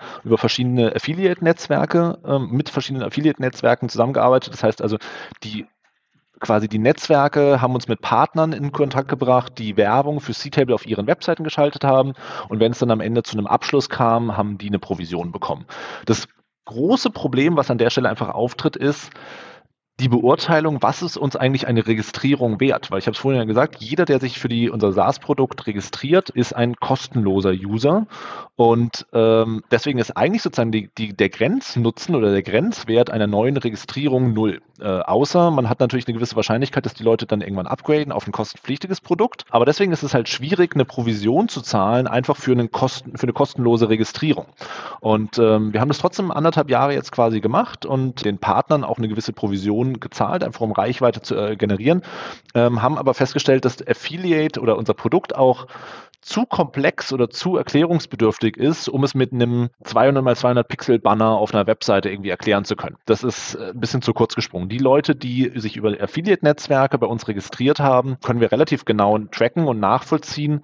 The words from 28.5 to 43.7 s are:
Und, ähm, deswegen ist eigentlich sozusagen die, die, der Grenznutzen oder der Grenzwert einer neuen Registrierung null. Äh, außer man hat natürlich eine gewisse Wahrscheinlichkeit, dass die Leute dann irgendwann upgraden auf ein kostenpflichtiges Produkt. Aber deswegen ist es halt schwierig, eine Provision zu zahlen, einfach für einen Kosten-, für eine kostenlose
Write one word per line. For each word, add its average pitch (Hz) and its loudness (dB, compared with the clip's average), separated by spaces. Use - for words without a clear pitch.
Und, 117 2
ähm, 113 2
deswegen 127 2
ist - -4
eigentlich 170 2
sozusagen 117 -2
die, 107 -2
die, 104 -6
der 98 4
Grenznutzen 127 -2
oder 107 4
der 98 2
Grenzwert 117 0
einer 107 -2
neuen 113 0
Registrierung 127 -2
null. 107 -2
Äh, - -10
außer 131 2
man 127 0
hat 117 -2
natürlich 127 0
eine 117 -4
gewisse 113 -4
Wahrscheinlichkeit, 120 0
dass 98 -8
die - -12
Leute 113 2
dann 104 -2
irgendwann 95 -6
upgraden 151 -2
auf - -6
ein 98 -8
kostenpflichtiges - -6
Produkt. 185 -2
Aber 117 2
deswegen 175 2
ist 156 -2
es 143 -4
halt 117 0
schwierig, 175 0
eine - 4
Provision 117 0
zu 135 -10
zahlen, 117 0
einfach 127 0
für - 0
einen 120 2
Kosten-, - -4
für - -8
eine 123 0
kostenlose 117 2